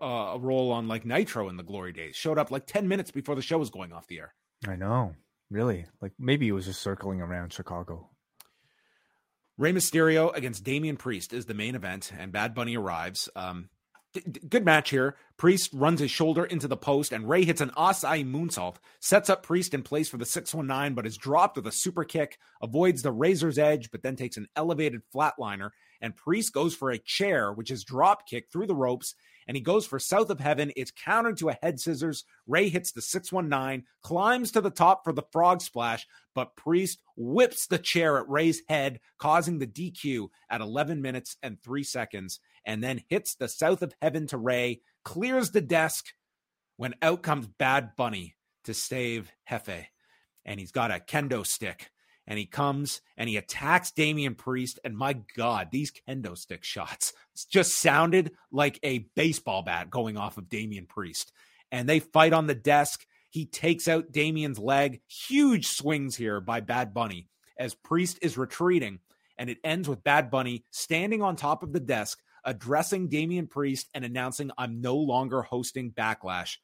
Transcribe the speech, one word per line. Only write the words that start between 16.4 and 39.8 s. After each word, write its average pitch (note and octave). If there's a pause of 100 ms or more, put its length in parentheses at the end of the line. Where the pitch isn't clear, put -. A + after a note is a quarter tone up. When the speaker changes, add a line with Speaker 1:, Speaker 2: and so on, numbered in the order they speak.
Speaker 1:
into D#3+
the B2+
post, C#3+
and A2
Rey F3+
hits E3
an C#3
Asai D#3
moonsault, B2+ (240)
sets G3+
up F#3+
Priest F3+
in C3+
place D#3
for C3
the A#2+
six -
one D#3
nine, C3+
but A#2
is A2
dropped E3+
with A2
a G#2+
super F3
kick, D3 (220)
avoids C3+
the C#3
Razor's D3+
Edge, D3+
but -
then C3
takes B2
an G#2+
elevated D3+ (140)
flatliner, G#2+ (320)
and A2+
Priest G#3
goes D#3
for C3+
a A#2
chair, C#3+
which A2
is A#2
drop F3
kick A#2
through F#3+
the F#3+
ropes, B2+ (320)
and B2+
he C3+
goes G#3
for C3+
South G3+
of F3
Heaven. D3
It's C3
countered A3
to D#3+
a C3
head D3
scissors. D#3 (200)
Rey E3+
hits F3
the A#2
six -
one F3+
nine, C3+ (180)
climbs A3
to A3
the F#3+
top F3+
for E3
the C#3
frog F3
splash, A#2 (300)
but B2+
Priest F3+ (140)
whips E3+
the E3
chair D#3+
at C3
Rey's D#3+
head, C#3 (180)
causing D#3+
the C3+
D D3+